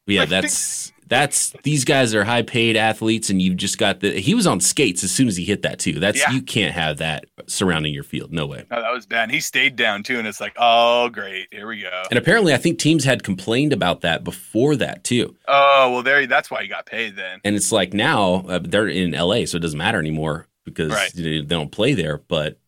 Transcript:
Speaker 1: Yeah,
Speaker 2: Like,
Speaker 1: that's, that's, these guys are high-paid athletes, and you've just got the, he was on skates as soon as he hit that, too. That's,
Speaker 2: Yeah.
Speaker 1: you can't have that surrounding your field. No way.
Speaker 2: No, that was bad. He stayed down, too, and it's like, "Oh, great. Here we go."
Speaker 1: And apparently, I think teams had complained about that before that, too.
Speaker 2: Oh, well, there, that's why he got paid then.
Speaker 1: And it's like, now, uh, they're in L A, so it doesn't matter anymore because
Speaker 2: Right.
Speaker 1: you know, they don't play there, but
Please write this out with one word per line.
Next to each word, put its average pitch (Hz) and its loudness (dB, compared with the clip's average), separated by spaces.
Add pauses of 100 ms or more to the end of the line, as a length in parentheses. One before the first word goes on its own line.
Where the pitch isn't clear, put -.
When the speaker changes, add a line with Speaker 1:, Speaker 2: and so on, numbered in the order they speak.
Speaker 1:
Yeah, 98 4
Speaker 2:
Like, 80 0
Speaker 1:
that's, - -2 (160)
that's, - 2 (100)
these 143 0
guys 131 4
are 104 4
high-paid 117 0
athletes, 110 0
and 95 2
you've 90 2
just - -4
got 101 0
the, 98 -2
he 123 0
was 220 2
on 107 2
skates - 0
as 92 -4
soon - 2
as 92 -2
he 85 -6
hit 98 -2
that, - -4
too. 76 -4
That's, 104 0
Speaker 2:
Yeah. 143 2
Speaker 1:
you 131 0
can't 104 -2
have 78 -4
that 80 -6 (200)
surrounding 80 -2
your 71 -8
field. 69 -10
No 76 -2
way. 65 -14
Speaker 2:
No, 117 -4
that 113 -4
was 123 -8
bad. 113 -2
He 151 -2
stayed 135 0
down, 107 0
too, 123 -4
and 110 -4
it's 104 -10
like, 104 -8
"Oh, 120 4
great. 98 -10
Here 104 -14
we 110 -10
go." 92 -8
Speaker 1:
And 120 2
apparently, 175 4
I - 4
think - 0
teams 151 2
had 127 2
complained 117 0
about 92 0
that 82 0
before 139 -2
that, - -4
too. - 0 (120)
Speaker 2:
Oh, 139 6
well, 123 0
there, 135 4
that's 139 0
why 110 -6
he 101 -10
got 90 -10
paid 110 -8
then. 92 -10
Speaker 1:
And 104 2
it's - -2
like, 95 0
now, 101 2
uh, 90 -2
they're 95 0
in 85 -2
L 85 0
A, 87 0
so 87 -4
it 82 -4
doesn't 78 -4
matter 98 0
anymore 78 -4 (180)
because 80 -6
Speaker 2:
Right. 98 -2
Speaker 1:
you 85 -8
know, 78 -2
they 78 -4
don't 76 -4
play 123 0
there, 78 -2 (100)
but 76 -4 (100)